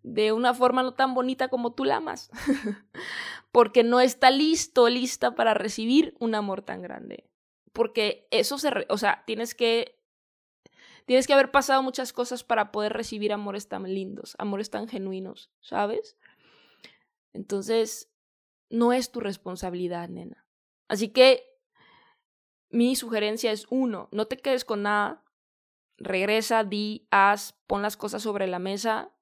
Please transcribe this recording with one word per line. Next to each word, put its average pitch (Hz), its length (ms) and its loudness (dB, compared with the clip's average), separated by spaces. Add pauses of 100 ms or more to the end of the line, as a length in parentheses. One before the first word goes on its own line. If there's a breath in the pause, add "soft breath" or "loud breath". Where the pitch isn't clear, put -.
de 214 300 0
una 240 220 2
forma 254 280 2
no 254 120 -2
tan 262 200 0
bonita 254 340 -2
como 240 260 -4
tú 269 100 -4
la 269 120 2
amas, - 360 -8
<laughs> - 1200 -8
porque 226 300 6
no 240 180 4
está 254 300 6
listo, 277 580 4
lista 247 460 -2
para 226 200 2
recibir 226 640 0
un 226 160 -2
amor 196 280 -4
tan 185 200 -10
grande, - 480 -14 (420)
porque 220 580 -2
eso 240 280 0
se 294 120 0
re-, 240 180 -4
o 202 100 -2
sea, 202 280 0
tienes 226 280 -6
que, 233 460 0 (1040 soft breath)
tienes 262 200 4
que 294 60 2
haber 277 180 6
pasado 269 320 4
muchas 262 300 -6
cosas 240 320 -6
para 214 280 0
poder 214 200 -2
recibir 214 400 -4
amores 202 360 -8
tan 190 160 -8
lindos, 196 540 -8
amores 208 320 -6
tan 214 180 -8
genuinos, 190 600 -10 (100)
¿sabes? - 560 -6 (1160 soft breath)
Entonces, 214 800 -4 (580)
no 233 220 4
es 247 180 0
tu 240 100 -8
responsabilidad, 180 880 -6
nena. 180 380 -16 (420)
Así 214 200 -2
que 254 360 6 (1300 soft breath)
mi 240 260 2
sugerencia 220 560 -2
es, 214 180 -6
uno, 247 420 -2
no 214 140 -2
te 254 100 -6
quedes 254 280 -2
con 208 180 -4
nada, 208 420 -2 (720)
regresa, 214 680 0
di, 208 460 -6
haz, 202 440 2 (120)
pon 202 160 -2
las 208 140 -4
cosas 202 260 -8
sobre 202 240 -4
la 180 120 -4
mesa 208 640 -4